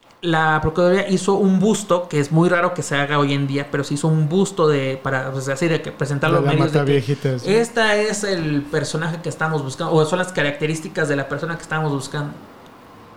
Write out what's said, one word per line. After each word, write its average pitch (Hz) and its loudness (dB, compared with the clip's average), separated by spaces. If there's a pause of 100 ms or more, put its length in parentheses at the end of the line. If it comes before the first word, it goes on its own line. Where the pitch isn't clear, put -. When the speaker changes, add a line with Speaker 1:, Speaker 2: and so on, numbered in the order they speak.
(200)
Speaker 1:
la 160 2
Procuraduría 180 2
hizo 190 2
un 190 4
busto, 180 2
que 147 0
es 143 -2
muy 170 6
raro 175 2
que 160 -4
se 143 -2
haga 143 0
hoy 143 2
en 139 0
día, 139 -4
pero 143 -2
se 143 -4
hizo 151 0
un 156 2
busto 185 2
de, 135 0
para, 135 -2
pues, 135 -6
así 151 0
de 156 0
que - -10
presentarlo 147 0
Speaker 2:
De 139 2
la 143 2
Speaker 1:
a 147 2
medios 147 2
de 156 4
que - 2
Speaker 2:
Mataviejitas, 139 0
¿no? 185 0
Speaker 1:
esta 220 2
es 208 -2
el 160 -2
personaje 160 -4
que 151 -6
estamos 156 -2
buscando, 160 -4
o 156 6
son 180 0
las 180 -2
características 156 -2
de 139 0
la 139 -4
persona 160 -6
que - -12
estamos 156 -2
buscando. 143 -6 (840)